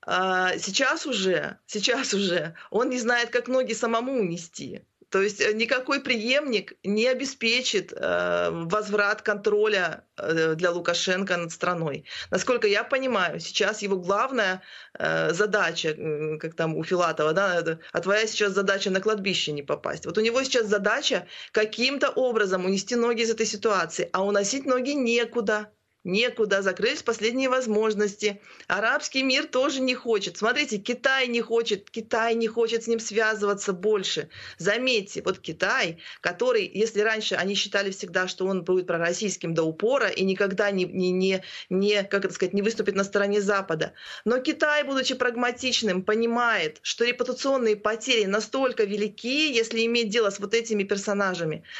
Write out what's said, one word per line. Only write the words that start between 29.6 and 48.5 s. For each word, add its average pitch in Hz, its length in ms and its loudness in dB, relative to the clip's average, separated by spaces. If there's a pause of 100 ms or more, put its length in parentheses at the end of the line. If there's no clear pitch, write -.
не 254 140 2
хочет. 202 420 -2
Смотрите, 240 420 0
Китай 254 500 0
не 233 120 0
хочет, 226 500 -2
Китай 226 440 0
не 226 140 0
хочет 226 340 0
с - 60 -8
ним 226 100 2
связываться 208 720 0
больше. 190 560 0 (300)
Заметьте, 208 640 0
вот 190 140 -2
Китай, 185 600 -2 (220)
который, 214 480 2
если 208 340 0
раньше 220 340 0
они 196 180 0
считали 196 380 0
всегда, 185 340 -2
что 185 200 -4
он 190 180 0
будет 180 240 2
пророссийским 170 640 -2
до 165 80 4
упора 208 460 2
и 190 160 0
никогда 196 480 2
не, 185 140 0
не, 185 260 0
не, 185 320 2 (260)
не, 196 320 2
как 196 220 -2
это 185 100 -2
сказать, 185 180 -2
не 202 100 0
выступит 208 340 0
на 196 80 2
стороне 202 360 2
Запада. 196 520 0 (320)
Но 247 160 2
Китай, 294 420 2
будучи 269 320 0
прагматичным, 240 880 0
понимает, 226 800 0
что - 220 -2
репутационные 240 720 0
потери 220 480 0
настолько 220 580 0